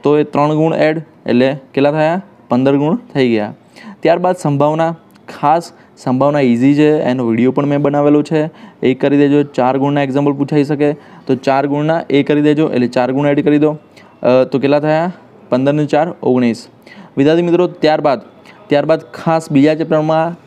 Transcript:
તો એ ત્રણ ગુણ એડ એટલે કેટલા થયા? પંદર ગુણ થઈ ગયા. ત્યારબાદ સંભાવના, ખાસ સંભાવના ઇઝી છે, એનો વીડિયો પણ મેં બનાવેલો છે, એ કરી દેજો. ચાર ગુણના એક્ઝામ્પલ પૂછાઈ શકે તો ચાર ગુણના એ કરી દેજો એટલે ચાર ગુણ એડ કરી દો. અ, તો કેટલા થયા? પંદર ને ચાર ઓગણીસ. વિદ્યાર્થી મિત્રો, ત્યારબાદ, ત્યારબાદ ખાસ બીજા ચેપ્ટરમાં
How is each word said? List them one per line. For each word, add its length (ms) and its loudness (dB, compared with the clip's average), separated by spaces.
તો 160 4
એ 60 2
ત્રણ 300 0
ગુણ 200 0
એડ 280 0
એટલે 300 2
કેટલા 160 2
થયા? 320 -2
પંદર 280 2
ગુણ 200 0
થઈ 160 0
ગયા. 240 -2
ત્યારબાદ 360 0
સંભાવના, 580 -2
ખાસ 440 -2
સંભાવના 440 0
ઇઝી 340 2
છે, 240 2
એનો 280 -2
વીડિયો 260 0
પણ 140 -2
મેં 160 0
બનાવેલો 400 2
છે, 280 -2
એ 120 0
કરી 220 0
દેજો. 260 2
ચાર 360 -2
ગુણના 240 0
એક્ઝામ્પલ 300 -2
પૂછાઈ 320 -2
શકે 280 -2
તો 80 0
ચાર 320 0
ગુણના 440 -2
એ 120 2
કરી 200 0
દેજો 260 2
એટલે 200 -2
ચાર 240 -2
ગુણ 140 -2
એડ 180 0
કરી 140 2
દો. 180 0
અ, 220 4
તો 140 -4
કેટલા 220 0
થયા? 320 -2
પંદર 240 0
ને 140 0
ચાર 360 -2
ઓગણીસ. 460 0
વિદ્યાર્થી 260 2
મિત્રો, 240 2
ત્યારબાદ, 540 0
ત્યારબાદ 340 0
ખાસ 380 -4
બીજા 220 4
ચેપ્ટરમાં 580 -2